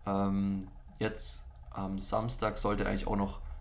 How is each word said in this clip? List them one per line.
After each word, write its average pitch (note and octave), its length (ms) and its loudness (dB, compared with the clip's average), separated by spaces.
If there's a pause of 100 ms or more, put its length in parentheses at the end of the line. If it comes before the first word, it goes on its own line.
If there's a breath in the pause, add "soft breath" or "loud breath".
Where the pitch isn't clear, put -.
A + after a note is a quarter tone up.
Ähm, G2 640 2 (320)
jetzt - 440 -2 (280)
am G2 280 -2
Samstag A2 580 0
sollte G#2 300 2
eigentlich G2 200 2
auch G#2 100 2
noch G2 220 0 (220 loud breath)